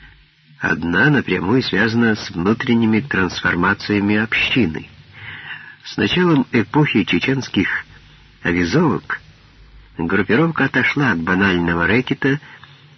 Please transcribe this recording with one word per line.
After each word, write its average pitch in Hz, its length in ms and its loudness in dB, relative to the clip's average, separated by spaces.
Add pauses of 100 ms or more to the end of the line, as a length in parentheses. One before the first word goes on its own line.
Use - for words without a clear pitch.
(580)
Одна 87 520 0
напрямую 117 520 0
связана 113 520 2
с - 160 -10
внутренними 110 720 2
трансформациями 95 1160 0
общины. 107 720 -2 (960)
С - 120 -16
началом 143 560 2
эпохи 117 520 2
чеченских - 800 -2 (580)
авизовок 90 800 -2 (800)
группировка 107 680 0
отошла 131 480 0
от 82 80 -4
банального 87 680 0
рэкета, 135 540 0 (580)